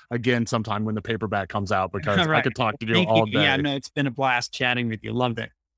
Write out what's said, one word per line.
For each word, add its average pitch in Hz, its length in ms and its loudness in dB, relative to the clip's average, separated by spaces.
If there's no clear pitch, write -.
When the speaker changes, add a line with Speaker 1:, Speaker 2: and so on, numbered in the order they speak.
Speaker 1:
again 120 380 2
sometime 110 380 0
when 110 100 -2
the 104 80 -4
paperback 101 460 -2
comes 101 220 -4
out, 95 200 0
Speaker 2:
<laughs> - 20 -8
Speaker 1:
because 101 240 0
I 180 60 2
Speaker 2:
All 156 60 0
right. 156 140 2
Speaker 1:
could 127 120 -2
talk 110 240 0
to 113 80 -6
you 113 80 2
Speaker 2:
Thank 175 140 4
Speaker 1:
all 110 200 6
Speaker 2:
you. 98 100 0
Yeah, 135 180 2
Speaker 1:
day. 139 40 0
Speaker 2:
no, 143 140 -2
it's 135 140 -8
been 143 180 0
a 127 40 0
blast 123 400 0
chatting 123 380 -2
with 110 140 -6
you. 110 100 -6
Loved 120 240 0
it. 113 140 -8